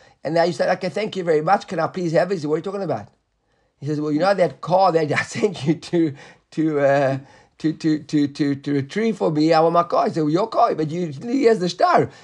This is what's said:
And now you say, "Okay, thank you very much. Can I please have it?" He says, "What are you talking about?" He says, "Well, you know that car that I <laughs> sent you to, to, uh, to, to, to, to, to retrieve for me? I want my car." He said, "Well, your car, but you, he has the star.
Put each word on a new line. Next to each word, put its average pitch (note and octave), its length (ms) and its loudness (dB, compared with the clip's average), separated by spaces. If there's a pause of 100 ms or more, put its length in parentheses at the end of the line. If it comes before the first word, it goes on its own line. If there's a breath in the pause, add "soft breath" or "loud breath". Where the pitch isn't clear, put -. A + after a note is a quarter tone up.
(240 soft breath)
And D#3 100 -4
now E3+ 80 4
you F3 100 0
say, - 200 -2
"Okay, F#3 160 -4
thank G#3 280 -6
you F3+ 80 -6
very D#3 180 2
much. F#3+ 260 0
Can F3 100 -6
I D#3 80 0
please E3+ 260 -4
have F3+ 180 2
it?" G3+ 40 -4
He E3 60 -4
says, D3 80 -6
"What D3+ 60 -2
are E3 40 0
you D#3+ 40 -8
talking G3 200 -8
about?" B2 260 -6 (680)
He C#3 80 -14
says, D3+ 140 -4
"Well, D3+ 120 -2
you D3 60 2
know F#3+ 160 2
that F3 260 0
car F#3 320 2
that D#3+ 200 0
I B2 100 0
<laughs> - 0 -
sent D#3+ 420 -4
you D#3 100 2
to, D#3+ 400 -2 (360 loud breath)
to, D#3 300 -2
uh, C#3 380 2 (400 loud breath)
to, D#3 140 -2
to, D#3 280 -2
to, D3 280 0
to, C#3+ 280 -2
to C#3 160 -6
retrieve G3 440 -2
for F#3 140 0
me? D#3 220 2
I D#3+ 80 4
want E3+ 140 4
my E3+ 100 4
car." E3+ 240 0
He C#3+ 60 -4
said, D#3+ 100 0
"Well, D3 80 0
your G3+ 160 0
car, - 260 2
but D3+ 160 -4
you, F3 160 -4 (160)
he A#3+ 220 0
has A3 160 4
the F3+ 80 -2
star. D4 420 2 (140)